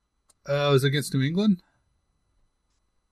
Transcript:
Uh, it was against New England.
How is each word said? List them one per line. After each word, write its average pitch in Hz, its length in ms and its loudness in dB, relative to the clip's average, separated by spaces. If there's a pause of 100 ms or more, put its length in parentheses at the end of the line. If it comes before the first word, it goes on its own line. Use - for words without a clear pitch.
(480)
Uh, 143 40 -4
it 143 180 0
was 135 140 2
against 139 280 -4
New 131 100 0
England. 180 380 0 (1500)